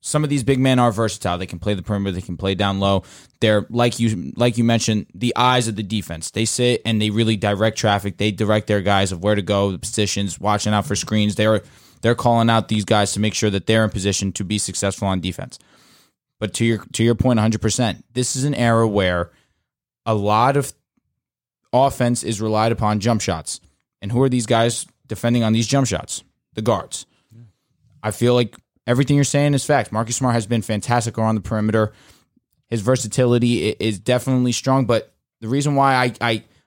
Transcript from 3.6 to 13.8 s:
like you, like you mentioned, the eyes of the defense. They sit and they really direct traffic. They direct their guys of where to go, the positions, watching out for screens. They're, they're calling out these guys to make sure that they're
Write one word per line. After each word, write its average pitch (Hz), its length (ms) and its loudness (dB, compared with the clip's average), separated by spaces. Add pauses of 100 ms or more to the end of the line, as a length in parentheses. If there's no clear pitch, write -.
like 120 300 0
you, 107 360 -2
like 120 220 0
you 120 60 2
mentioned, 113 500 0
the 117 220 -2
eyes 127 320 2
of 107 80 -4
the 110 80 -6
defense. 92 480 -8
They 110 120 -2
sit 123 400 0
and 113 160 0
they 107 100 0
really 110 260 2
direct 104 420 0
traffic. 101 400 0
They 107 140 0
direct 107 340 0
their 104 160 0
guys 98 300 0
of 85 100 -8
where 104 140 2
to 101 60 -2
go, 101 280 0
the 92 80 -6
positions, 101 640 -4
watching 104 340 0
out 101 100 2
for 101 120 -4
screens. 104 400 0
They're, 107 260 2 (400)
they're 117 140 2
calling 117 340 2
out 113 180 2
these 107 160 0
guys 104 280 2
to 98 80 -4
make 107 140 0
sure 107 140 0
that 98 180 -2
they're 110 180 4